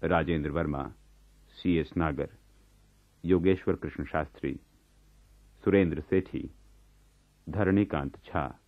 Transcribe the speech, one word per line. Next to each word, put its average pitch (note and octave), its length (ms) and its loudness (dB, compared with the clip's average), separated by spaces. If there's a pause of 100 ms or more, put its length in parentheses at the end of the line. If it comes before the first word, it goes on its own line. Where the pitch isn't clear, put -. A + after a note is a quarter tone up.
राजेंद्र D#2+ 420 0
वर्मा, D2 440 -4 (560)
सीएस E2 480 -2
नागर, D2 320 -2 (960)
योगेश्वर F#2 500 2
कृष्ण D2+ 300 -8
शास्त्री, D2 540 -6 (1040)
सुरेंद्र F#2 380 4
सेठी, - 480 -2 (1000)
धरणीकांत F#2 680 0
झा C2+ 500 -6